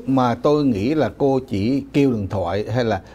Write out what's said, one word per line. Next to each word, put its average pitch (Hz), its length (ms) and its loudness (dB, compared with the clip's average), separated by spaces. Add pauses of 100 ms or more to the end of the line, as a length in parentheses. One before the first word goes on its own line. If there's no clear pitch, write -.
mà 127 280 2
tôi 147 300 2
nghĩ 117 280 0
là 139 240 0
cô 135 220 2 (100)
chỉ 117 340 -2 (100)
kêu 139 180 4
điện 104 160 -2
thoại 92 380 -4 (100)
hay 123 100 2
là 104 160 0 (120)